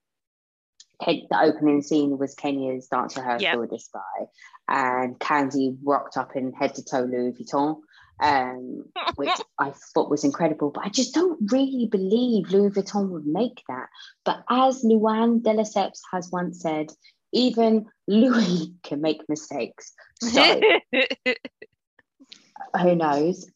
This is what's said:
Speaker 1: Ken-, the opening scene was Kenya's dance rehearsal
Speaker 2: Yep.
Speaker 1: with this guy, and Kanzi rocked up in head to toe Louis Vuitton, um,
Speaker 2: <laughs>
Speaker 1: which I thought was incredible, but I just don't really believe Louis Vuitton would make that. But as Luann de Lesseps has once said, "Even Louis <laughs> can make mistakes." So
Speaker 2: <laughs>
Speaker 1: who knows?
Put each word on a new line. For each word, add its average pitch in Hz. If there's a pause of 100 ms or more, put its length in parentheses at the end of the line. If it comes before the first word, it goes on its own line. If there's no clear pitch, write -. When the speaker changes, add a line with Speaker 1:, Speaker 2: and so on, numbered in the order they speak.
(1040)
Speaker 1:
Ken-, -
the -
opening 151
scene 143
was 139
Kenya's 135
dance 127
rehearsal 127
Speaker 2:
Yep. 165
Speaker 1:
with 117
this -
guy, 98 (420)
and 127
Kanzi 135
rocked 143
up 127
in 127
head 139
to 131
toe 131
Louis 123
Vuitton, 147 (420)
um, 127 (100)
Speaker 2:
<laughs> 339
Speaker 1:
which 330 (180)
I 139 (200)
thought -
was 147
incredible, 156
but -
I -
just 247
don't 311
really 262
believe 208
Louis 196
Vuitton 196
would 151
make 202
that. 127 (360)
But -
as 254
Luann 220
de 226
Lesseps 214 (120)
has 180
once 180
said, 156 (420)
"Even 226 (240)
Louis 202
<laughs> -
can 147
make 156
mistakes." 143 (300)
So 269 (320)
Speaker 2:
<laughs> -
Speaker 1:
who 180
knows? 156